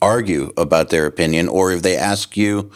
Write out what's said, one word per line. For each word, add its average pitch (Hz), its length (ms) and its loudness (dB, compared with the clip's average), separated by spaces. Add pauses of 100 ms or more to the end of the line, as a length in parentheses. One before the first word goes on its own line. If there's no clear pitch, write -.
argue 98 560 0
about 80 340 2
their 80 160 2
opinion, 80 420 0
or 92 240 0
if 87 100 -4
they 92 140 0
ask 98 400 -4
you 104 400 0